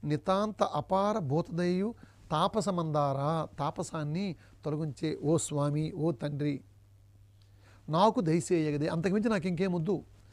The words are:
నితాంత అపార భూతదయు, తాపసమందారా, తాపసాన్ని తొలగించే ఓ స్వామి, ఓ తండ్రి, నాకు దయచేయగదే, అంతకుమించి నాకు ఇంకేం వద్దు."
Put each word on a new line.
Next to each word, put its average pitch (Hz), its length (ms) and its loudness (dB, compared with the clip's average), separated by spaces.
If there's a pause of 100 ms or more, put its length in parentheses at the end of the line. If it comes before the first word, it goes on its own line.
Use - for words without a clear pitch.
నితాంత 190 600 0
అపార 196 540 2
భూతదయు, 175 800 0 (360)
తాపసమందారా, 160 1160 0 (120)
తాపసాన్ని 160 760 -4 (300)
తొలగించే 156 580 -4
ఓ 156 140 4
స్వామి, 151 540 -2
ఓ 160 200 -2
తండ్రి, 147 500 -4 (1300)
నాకు 208 320 4
దయచేయగదే, 156 640 2
అంతకుమించి 202 420 0
నాకు 185 180 0
ఇంకేం 180 260 0
వద్దు." 175 300 -2 (300)